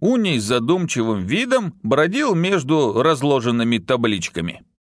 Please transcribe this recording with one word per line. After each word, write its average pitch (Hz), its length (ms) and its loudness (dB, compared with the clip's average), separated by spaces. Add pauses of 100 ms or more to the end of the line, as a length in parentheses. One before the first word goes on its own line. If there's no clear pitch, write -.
Уний 196 380 2
с 107 60 -2
задумчивым 120 800 0
видом 220 580 -2
бродил 185 520 0
между 151 680 0
разложенными 120 760 0
табличками. 98 880 -4 (280)